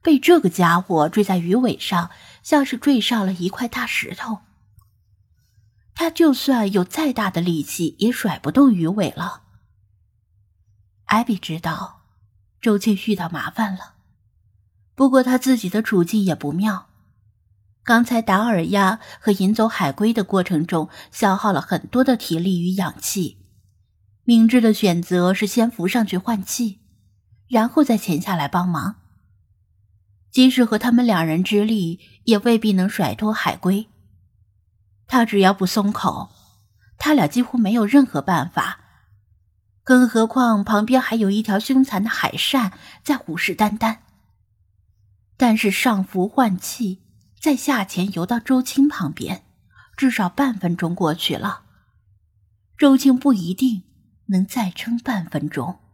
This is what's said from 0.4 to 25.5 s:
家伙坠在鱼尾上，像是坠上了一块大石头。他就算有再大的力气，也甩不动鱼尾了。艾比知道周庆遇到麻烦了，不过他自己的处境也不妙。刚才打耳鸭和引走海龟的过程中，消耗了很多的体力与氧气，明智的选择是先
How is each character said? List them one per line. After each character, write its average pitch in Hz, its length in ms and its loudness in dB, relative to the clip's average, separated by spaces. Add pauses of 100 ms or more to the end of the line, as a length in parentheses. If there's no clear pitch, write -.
家 175 320 2
伙 165 280 0
坠 208 160 0
在 190 140 0
鱼 175 180 0
尾 247 200 0
上， 170 340 -4 (340)
像 285 200 2
是 262 120 -6
坠 269 240 2
上 208 260 -2
了 190 60 -2
一 175 160 -4
块 240 180 -6
大 233 180 -6
石 - 300 -6
头。 - 280 -10 (1500)
他 330 140 -2
就 320 240 4
算 233 380 0
有 190 140 2
再 302 280 -2
大 208 160 -2
的 170 120 -2
力 170 240 -2
气， - 340 -6
也 226 140 2
甩 185 260 -4
不 151 140 -6
动 269 200 6
鱼 170 140 0
尾 185 240 -2
了。 - 320 -10 (1600)
艾 220 180 2
比 220 120 -2
知 165 220 -10
道 - 440 -10 (580)
周 208 180 2
庆 202 180 0 (100)
遇 208 100 0
到 175 120 -8
麻 156 220 -8
烦 208 260 -4
了， - 200 -20 (1000)
不 269 160 2
过 254 120 4
他 254 140 2
自 254 200 2
己 190 120 -6
的 208 140 -2
处 190 200 2
境 202 220 0
也 175 100 0
不 143 180 -6
妙。 190 360 -4 (960)
刚 233 200 4
才 233 180 -2
打 208 220 2
耳 202 220 0
鸭 190 340 2 (200)
和 214 120 0
引 196 200 2
走 220 160 2
海 - 240 -2
龟 220 200 0
的 220 120 -2
过 190 180 0
程 175 220 -2
中， 165 240 -4 (220)
消 196 260 0
耗 202 160 -2
了 143 80 0
很 - 280 -6
多 254 140 0
的 254 140 2
体 165 220 -6
力 175 240 -2
与 185 120 -2
氧 190 260 -4
气， - 440 -8 (800)
明 226 240 6
智 247 120 6
的 226 120 4
选 175 300 0
择 180 320 2
是 208 120 -2
先 226 240 0